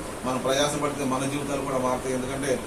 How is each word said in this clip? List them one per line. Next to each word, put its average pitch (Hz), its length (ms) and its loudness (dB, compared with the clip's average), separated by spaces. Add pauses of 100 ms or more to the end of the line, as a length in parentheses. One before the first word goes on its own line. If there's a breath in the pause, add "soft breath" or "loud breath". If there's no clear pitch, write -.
(240)
మనం 127 140 0
ప్రయాసపడితే 143 680 2
మన 131 240 0
జీవితాలు 139 320 -2
కూడా 135 180 0
మారుతాయి. 127 360 0
ఎందుకంటే 127 520 0